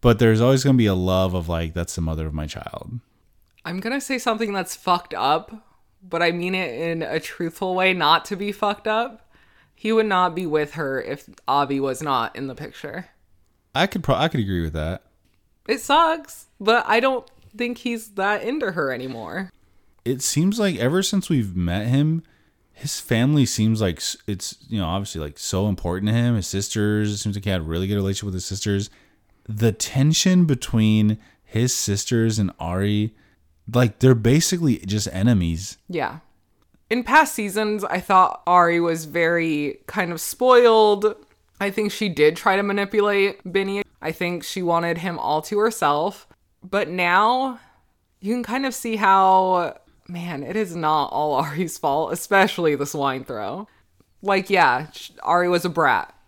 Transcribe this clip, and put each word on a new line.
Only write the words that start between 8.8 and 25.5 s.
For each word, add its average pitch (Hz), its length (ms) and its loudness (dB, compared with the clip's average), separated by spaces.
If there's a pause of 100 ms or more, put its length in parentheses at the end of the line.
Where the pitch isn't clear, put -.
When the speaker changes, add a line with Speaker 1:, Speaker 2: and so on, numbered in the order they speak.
Speaker 2:
up. 226 420 -4 (520)
He 214 100 -2
would 220 140 4
not 180 300 2
be 180 100 -4
with 151 280 -2
her 135 280 -4
if - 260 -10 (200)
Avi 139 320 0
was 135 200 -4
not 131 360 -2
in 135 100 -8
the 131 80 -12
picture. 151 520 -14 (680)
Speaker 1:
I 170 140 2
could - 160 -6
pro-, 139 100 2
I 147 140 0
could 151 100 -2
agree 95 240 -2
with 78 120 -4
that. 80 280 -6 (640)
Speaker 2:
It 226 140 -2
sucks, 320 640 0 (140)
but 220 260 2
I 226 140 2
don't 262 280 -2 (280)
think 240 220 -4
he's 233 340 -6
that 202 320 -2
into 240 260 -4
her 151 220 -2
anymore. 127 580 -8 (540)
Speaker 1:
It 143 180 -2
seems 196 380 0
like 190 160 0
ever 135 260 0
since 190 260 -2
we've 107 280 0
met 90 320 -2
him, 151 340 2 (500)
his - 280 -10
family 127 440 2
seems 110 360 0
like 92 160 0
s-, - 200 -8 (120)
it's, 98 260 -8 (140)
you 110 100 -4
know, 92 80 -2
obviously, 92 340 -4
like, 73 160 -8
so 95 320 -2